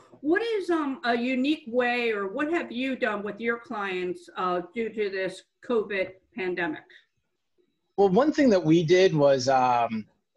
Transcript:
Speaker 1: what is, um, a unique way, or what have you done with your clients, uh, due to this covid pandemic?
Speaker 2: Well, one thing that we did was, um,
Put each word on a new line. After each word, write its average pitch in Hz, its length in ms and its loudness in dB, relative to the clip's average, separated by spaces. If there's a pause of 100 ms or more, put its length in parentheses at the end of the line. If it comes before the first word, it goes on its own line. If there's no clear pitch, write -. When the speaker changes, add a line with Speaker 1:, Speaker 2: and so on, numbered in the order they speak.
(220)
Speaker 1:
what 349 220 0
is, 415 260 -2
um, 285 340 -2
a 240 140 0
unique 262 500 -2
way, 240 440 0
or 202 160 -4
what 294 260 -4
have 294 180 -4
you 254 240 -4
done 208 280 -4
with 202 160 -8
your 233 180 -2
clients, 185 800 -6
uh, 180 240 -2 (100)
due 226 180 -4
to 208 200 -4
this 190 320 -6 (260)
covid 208 440 -2 (240)
pandemic? 175 480 -6 (1120)
Speaker 2:
Well, 196 120 4
one 262 220 4
thing 302 200 4
that 185 120 4
we 160 200 4
did 180 320 4
was, 139 340 4
um, 120 560 2 (320)